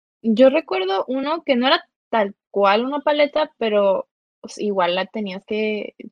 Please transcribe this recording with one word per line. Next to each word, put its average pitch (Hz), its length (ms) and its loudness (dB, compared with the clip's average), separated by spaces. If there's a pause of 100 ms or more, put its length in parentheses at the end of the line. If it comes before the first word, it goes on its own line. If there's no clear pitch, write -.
(280)
Yo 233 220 6
recuerdo 370 580 -2
uno 277 360 -4
que 277 120 0
no 247 120 0
era 339 140 2 (280)
tal 208 240 -2 (160)
cual 202 360 2
una 277 160 -4
paleta, 294 580 0
pero, 202 480 2 (340)
pues, - 160 -16
igual 190 380 0
la 185 100 -2
tenías 202 400 -8
que 214 480 -4 (180)